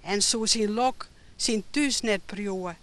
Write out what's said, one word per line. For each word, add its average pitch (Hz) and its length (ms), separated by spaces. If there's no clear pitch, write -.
En 196 200
zo 220 240
zijn 214 260
lok, 247 360
zijn 214 340
thuis 285 320
net 208 240
pruwen. 190 580